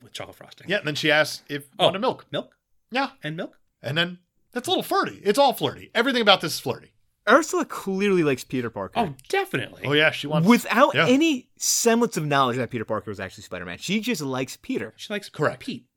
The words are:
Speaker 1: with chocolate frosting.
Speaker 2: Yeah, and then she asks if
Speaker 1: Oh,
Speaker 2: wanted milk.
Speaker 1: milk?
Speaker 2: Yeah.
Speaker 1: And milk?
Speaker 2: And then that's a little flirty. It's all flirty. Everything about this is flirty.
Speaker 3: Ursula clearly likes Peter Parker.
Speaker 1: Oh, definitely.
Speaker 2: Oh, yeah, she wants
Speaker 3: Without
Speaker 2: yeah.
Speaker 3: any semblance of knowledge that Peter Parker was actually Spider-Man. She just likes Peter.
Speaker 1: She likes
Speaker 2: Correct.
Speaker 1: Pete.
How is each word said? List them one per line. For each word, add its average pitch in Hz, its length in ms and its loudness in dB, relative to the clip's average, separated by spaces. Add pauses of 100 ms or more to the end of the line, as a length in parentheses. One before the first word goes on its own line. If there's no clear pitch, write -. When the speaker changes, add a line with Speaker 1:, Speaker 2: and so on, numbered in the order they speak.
Speaker 1:
with 117 120 -20
chocolate - 240 -14
frosting. - 340 -20
Speaker 2:
Yeah, 202 80 0
and 139 80 -6
then 151 80 -2
she 151 160 0
asks 151 380 2
if 143 160 -10 (140)
Speaker 1:
Oh, 254 80 4
Speaker 2:
wanted 175 140 2
milk. - 300 -2
Speaker 1:
milk? - 260 -8 (360)
Speaker 2:
Yeah. 269 180 -2 (140)
Speaker 1:
And 156 120 -6
milk? 254 220 -10 (240)
Speaker 2:
And 135 160 -4
then 175 200 -2 (340)
that's 240 160 -6
a - 20 -4
little 311 140 0
flirty. - 400 -2
It's 202 160 2
all 269 140 6
flirty. 95 400 -6
Everything 240 280 2
about 202 180 6
this 160 140 -4
is - 60 -8
flirty. - 320 -8 (360)
Speaker 3:
Ursula 311 360 4
clearly 190 580 0
likes 139 220 0
Peter 120 260 -6
Parker. 98 300 -4
Speaker 1:
Oh, 156 140 -2 (140)
definitely. 147 580 -4
Speaker 2:
Oh, 135 60 0
yeah, 151 200 4
she - 160 -8
wants 160 200 2
Speaker 3:
Without 240 460 4
Speaker 2:
yeah. 156 140 4
Speaker 3:
any 277 480 2
semblance - 600 0
of 156 80 -2
knowledge 139 340 2
that 120 120 -4
Peter 113 140 -6
Parker 110 260 -4
was 98 100 -10
actually 95 220 -12
Spider-Man. 90 360 -10
She 196 220 -2
just 208 220 -4
likes 131 340 -6
Peter. 127 400 -8
Speaker 1:
She - 160 -14
likes - 160 -8
Speaker 2:
Correct. 127 320 -2
Speaker 1:
Pete. - 240 -12 (120)